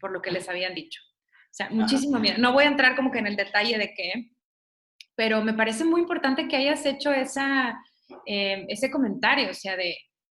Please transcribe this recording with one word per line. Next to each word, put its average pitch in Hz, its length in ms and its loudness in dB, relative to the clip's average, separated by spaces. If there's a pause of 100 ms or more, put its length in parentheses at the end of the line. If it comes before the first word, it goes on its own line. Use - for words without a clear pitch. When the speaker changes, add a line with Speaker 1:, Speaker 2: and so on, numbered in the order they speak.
Speaker 1:
por 190 100 -8
lo 180 120 -8
que 185 80 -6
les 180 180 -4
habían 180 260 -4
dicho. - 280 -12
O - 500 -20
sea, 190 160 -8
muchísimo 269 480 2
Speaker 2:
Ajá. 220 60 0
Speaker 1:
miedo. 196 160 2
No 247 160 4
voy 285 100 8
a 294 40 6
entrar 262 280 4
como 262 160 0
que 240 60 -2
en 214 80 0
el 202 100 -4
detalle 208 400 0
de 208 180 -4
qué, 190 360 -8 (840)
pero 220 300 2
me 220 80 2
parece 220 320 0
muy 330 160 2
importante 320 480 0
que 294 80 0
hayas 294 300 0
hecho 277 260 0
esa, 269 640 -2 (460)
eh, 196 440 -2
ese 226 220 -2
comentario, 247 600 0
o - 40 -8
sea, 190 220 -8
de 175 220 -4 (320)